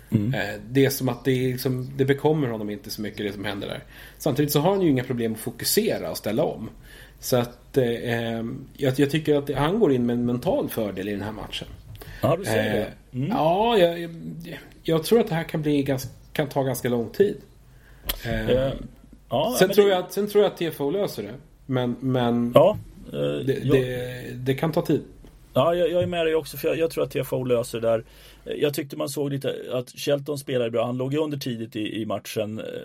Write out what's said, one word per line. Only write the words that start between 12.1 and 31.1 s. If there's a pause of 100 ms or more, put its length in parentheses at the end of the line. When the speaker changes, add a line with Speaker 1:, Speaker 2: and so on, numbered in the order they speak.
Speaker 1:
Ja,
du
ser (100)
Speaker 2:
Eh,
Speaker 1:
det. (260)
Mm.
Speaker 2:
ja,
jag,
jag, (720)
jag
tror
att
det
här
kan
bli
gans-, (260)
kan
ta
ganska
lång
tid. (880)
Eh,
Speaker 1:
Eh, (560)
ja,
Speaker 2:
sen
Speaker 1:
men
Speaker 2:
tror
Speaker 1:
det
Speaker 2:
jag
att,
sen
tror
jag
att
T
F
O
löser
det. (320)
Men,
men
Speaker 1:
Ja, (360)
eh,
Speaker 2:
det, (100)
Speaker 1:
jag
Speaker 2:
det,
det
kan
ta
tid. (520)
Speaker 1:
Ja,
jag,
jag
är
med
dig
också,
för
jag,
jag
tror
att
T
F
O
löser
där. (400)
Jag
tyckte
man
såg
lite (180)
att
Shelton
spelade
bra.
Han
låg